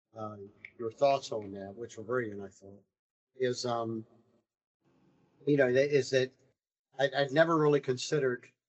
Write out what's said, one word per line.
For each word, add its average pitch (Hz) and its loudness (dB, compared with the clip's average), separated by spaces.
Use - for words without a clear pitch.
uh, 107 -10
your 113 -6
thoughts 139 2
on 104 -8
that, 98 -12
which 117 -12
were 110 -14
brilliant, 110 -4
I 98 -12
thought, 98 -20
is, 123 -2
um, 113 -4
you 143 4
know, 127 4
that, 139 2
is 131 2
that 131 2
I, 139 2
I'd 139 0
never 165 4
really 147 4
considered 131 -2